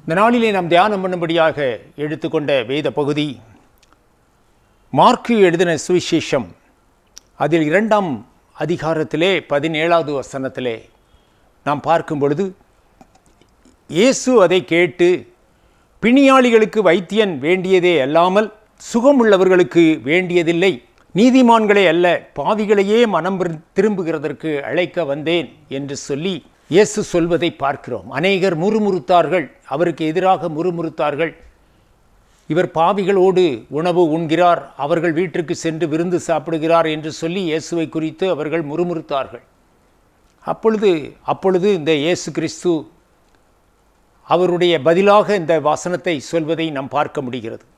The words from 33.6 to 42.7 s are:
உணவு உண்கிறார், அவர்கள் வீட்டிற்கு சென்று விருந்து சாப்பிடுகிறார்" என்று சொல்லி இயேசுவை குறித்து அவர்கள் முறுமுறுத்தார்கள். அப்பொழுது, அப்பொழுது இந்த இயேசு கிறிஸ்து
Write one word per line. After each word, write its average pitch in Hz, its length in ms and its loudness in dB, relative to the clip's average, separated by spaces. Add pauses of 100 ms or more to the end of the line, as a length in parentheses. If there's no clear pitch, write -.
உணவு 170 420 0
உண்கிறார், 165 500 2 (160)
அவர்கள் 160 420 -2
வீட்டிற்கு 175 360 -4
சென்று 160 340 -6
விருந்து 165 320 -2
சாப்பிடுகிறார்" 165 760 0
என்று 156 180 -10
சொல்லி 175 300 -6
இயேசுவை 160 460 -4
குறித்து 160 420 -4
அவர்கள் 156 360 -4
முறுமுறுத்தார்கள். 151 800 -6 (1000)
அப்பொழுது, 220 460 0 (320)
அப்பொழுது 185 520 0
இந்த 160 200 0
இயேசு 156 380 -2
கிறிஸ்து 156 420 -4 (1500)